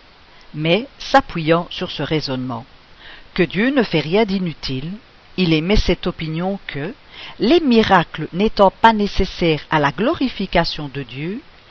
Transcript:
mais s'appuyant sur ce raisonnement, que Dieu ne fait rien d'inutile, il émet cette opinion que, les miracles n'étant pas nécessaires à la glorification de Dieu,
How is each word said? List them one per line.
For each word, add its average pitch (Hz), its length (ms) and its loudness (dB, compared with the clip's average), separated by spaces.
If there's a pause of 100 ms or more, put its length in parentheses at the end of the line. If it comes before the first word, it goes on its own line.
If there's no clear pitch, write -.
(540)
mais 170 340 0 (100)
s'appuyant 170 720 0
sur - 200 -8
ce - 120 -8
raisonnement, 127 600 -4 (720)
que 180 100 2
Dieu 220 260 0
ne 277 140 2
fait 156 160 0
rien 180 240 2
d'inutile, 170 680 -4 (460)
il 175 160 2
émet 170 240 2
cette - 320 0
opinion 170 580 -6
que, 151 260 -8 (460)
les 320 220 4
miracles 214 720 2
n'étant 196 400 2
pas 226 200 4
nécessaires 185 760 0
à 160 80 2
la 139 140 2
glorification 185 1000 -2
de 139 120 -8
Dieu, 151 360 -8 (300)